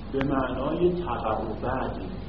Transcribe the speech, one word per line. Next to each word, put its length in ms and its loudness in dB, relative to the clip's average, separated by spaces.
به 120 0
معنای 720 2
تقع 480 0
و 120 -2
بعده، 380 -2